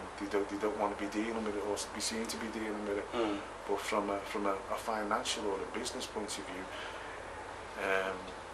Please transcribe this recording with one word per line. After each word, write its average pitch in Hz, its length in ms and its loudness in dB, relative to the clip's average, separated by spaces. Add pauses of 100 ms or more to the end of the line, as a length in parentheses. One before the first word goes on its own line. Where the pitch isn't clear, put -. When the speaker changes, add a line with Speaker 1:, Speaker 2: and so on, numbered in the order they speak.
(200)
Speaker 1:
they 101 100 0
don't, 101 180 4
they 101 100 -2
don't 107 200 2
want 101 180 4
to 101 80 -2
be 101 60 0
dealing 110 340 2
with 104 120 0
it 101 100 0
or 101 100 2 (180)
be 107 60 -4
seen 113 260 0
to 113 100 -2
be 113 120 -2
dealing 107 380 -2
with 101 120 2
it. 101 140 -2
Speaker 2:
Mm. 107 260 2 (300)
Speaker 1:
But 98 120 2
from 101 300 2
a, 101 80 2
from 101 280 0
a, 98 80 6 (160)
a 104 60 2
financial 110 680 2
or 95 120 2
a 92 200 -4
business 127 280 -2
point 104 220 -2 (100)
of 95 80 -6
view, 92 180 -6 (1160)
um, 95 340 4 (380)